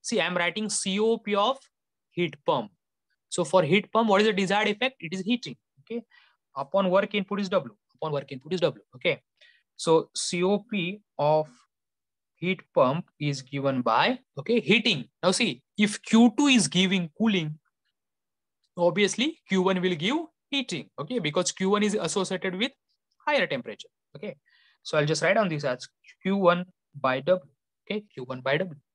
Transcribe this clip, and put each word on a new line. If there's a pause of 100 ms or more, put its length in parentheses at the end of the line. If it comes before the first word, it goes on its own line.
See,
I'm
writing
C
O
P
of (520)
heat (100)
pump. (600)
So
for
heat
pump,
what
is
the
desired
effect?
It
is
heating. (240)
Okay, (540)
upon
work
input
is
W. (220)
Upon
work
input
is
W. (140)
Okay, (540)
so
C
O (120)
P (180)
of (880)
heat (140)
pump (120)
is
given
by, (200)
okay,
heating. (140)
Now
see, (160)
if
Q
two
is
giving
cooling, (1200)
obviously
Q
one
will
give (340)
heating.
Okay,
because
Q
one
is
associated
with (540)
higher
temperature. (260)
Okay, (460)
so
I'll
just
write
down
this
as (340)
Q
one (280)
by
W. (440)
Okay,
Q
one
by
W. (160)